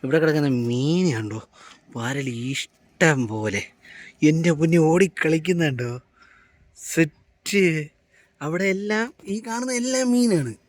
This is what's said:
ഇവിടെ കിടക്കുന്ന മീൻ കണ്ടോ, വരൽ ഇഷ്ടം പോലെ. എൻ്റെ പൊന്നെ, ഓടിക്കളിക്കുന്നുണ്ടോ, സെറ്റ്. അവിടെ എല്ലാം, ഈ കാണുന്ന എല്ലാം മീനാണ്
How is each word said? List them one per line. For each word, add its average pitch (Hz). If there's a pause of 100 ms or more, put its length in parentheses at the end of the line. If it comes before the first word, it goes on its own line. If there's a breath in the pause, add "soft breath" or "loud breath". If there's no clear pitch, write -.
ഇവിടെ 139
കിടക്കുന്ന 151 (180)
മീൻ 151
കണ്ടോ, 110 (560 loud breath)
വരൽ 135 (240)
ഇഷ്ടം - (140)
പോലെ. 107 (640 loud breath)
എൻ്റെ 165
പൊന്നെ, 165 (120)
ഓടിക്കളിക്കുന്നുണ്ടോ, 160 (1000 soft breath)
സെറ്റ്. - (840 soft breath)
അവിടെ 175 (100)
എല്ലാം, 214 (260)
ഈ 202 (120)
കാണുന്ന 247
എല്ലാം 254
മീനാണ് 185 (160)